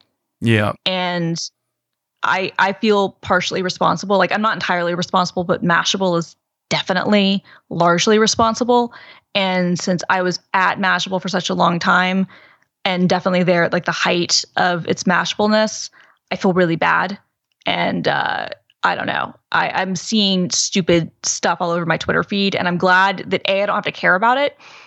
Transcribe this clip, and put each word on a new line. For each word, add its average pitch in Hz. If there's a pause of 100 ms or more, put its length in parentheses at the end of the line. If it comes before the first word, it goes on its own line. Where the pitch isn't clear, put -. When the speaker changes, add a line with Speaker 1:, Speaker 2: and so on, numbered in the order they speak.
(400)
Speaker 1:
Yeah. 107 (120)
Speaker 2:
And 175 (840)
I, 185
I 190
feel 202 (120)
partially 185
responsible. 180
Like, 180
I'm 208
not 220
entirely 175
responsible, 180
but 175
Mashable 175
is - (320)
definitely 196 (280)
largely 175
responsible. 233 (420)
And 185
since 180
I 185
was 180 (160)
at 180
Mashable 185
for 190
such 180
a 185
long 175
time, 185 (580)
and 180
definitely 180
there 170
at, 165
like, 175
the 170
height 175 (120)
of 175
its -
Mashableness, 214 (400)
I 180
feel 190
really 170
bad. 170 (480)
And, 175
uh, - (320)
I 180
don't -
know. - (180)
I, 165
I'm 185
seeing 196
stupid 170 (120)
stuff -
all 175
over 170
my 165
Twitter 165
feed, 196
and -
I'm 175
glad 185
that 190
A, 196
I 208
don't 196
have 180
to 165
care 175
about 233
it, 285 (300)